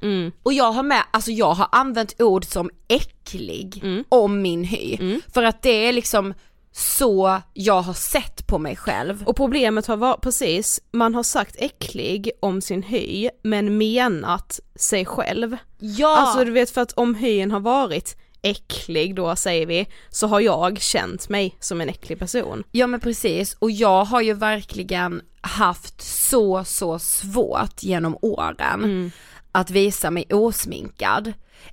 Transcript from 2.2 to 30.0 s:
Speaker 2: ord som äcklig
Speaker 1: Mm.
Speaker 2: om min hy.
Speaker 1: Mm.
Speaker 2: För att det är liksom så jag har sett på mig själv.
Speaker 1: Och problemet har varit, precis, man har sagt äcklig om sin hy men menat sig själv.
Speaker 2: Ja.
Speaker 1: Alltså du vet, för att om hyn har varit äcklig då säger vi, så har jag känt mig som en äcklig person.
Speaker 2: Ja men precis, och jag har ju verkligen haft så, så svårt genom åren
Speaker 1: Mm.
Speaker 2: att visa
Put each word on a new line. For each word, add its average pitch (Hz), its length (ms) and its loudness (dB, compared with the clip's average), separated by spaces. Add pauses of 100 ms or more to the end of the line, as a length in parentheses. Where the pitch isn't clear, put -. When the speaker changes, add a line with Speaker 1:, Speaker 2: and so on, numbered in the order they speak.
Speaker 2:
ord 190 220 6
som 185 260 -4 (180)
äcklig 185 920 -4
Speaker 1:
Mm. 196 260 -4
Speaker 2:
om 202 340 4
min 175 220 -2
hy. - 360 -4
Speaker 1:
Mm. 196 200 -2 (120)
Speaker 2:
För 247 100 4
att 226 200 0
det 226 260 4
är 247 40 2
liksom 202 420 0 (380)
så 190 680 2 (120)
jag 196 300 4
har 180 120 -6
sett - 520 -4
på - 120 2
mig 151 180 -6
själv. 196 500 -4
Speaker 1:
Och - 100 0
problemet 240 500 2
har 226 100 -2
varit, 247 240 0
precis, 214 600 0 (120)
man 233 220 2
har 233 80 -2
sagt - 360 -2
äcklig - 720 -6 (100)
om 196 200 -2
sin 190 220 -4
hy 208 480 -4 (120)
men 208 360 0
menat 214 800 0 (160)
sig 190 280 0
själv. 226 520 -4 (220)
Speaker 2:
Ja. 254 400 4
Speaker 1:
Alltså 262 260 4
du 233 60 0
vet, 240 200 4
för 262 100 -2
att 240 120 -2
om 240 220 2
hyn 208 360 0
har 208 100 0
varit 226 560 0 (260)
äcklig 185 720 -2
då 180 220 -2
säger 170 300 0
vi, 170 220 -2 (200)
så - 180 -2
har 208 140 4
jag 185 400 2
känt - 480 -2
mig 202 320 -2
som 170 200 -6
en 165 80 -4
äcklig - 300 -10
person. 208 540 -6
Speaker 2:
Ja 247 140 4
men 247 140 -4
precis, 196 580 -2
och 226 120 0
jag 202 340 4
har 240 160 2
ju 220 140 2
verkligen 190 880 -4 (180)
haft - 640 -2
så, 190 640 2
så 170 340 -4
svårt - 840 -2
genom 165 400 0
åren 196 640 -2
Speaker 1:
Mm. 185 260 -2 (420)
Speaker 2:
att 185 180 0
visa 196 400 2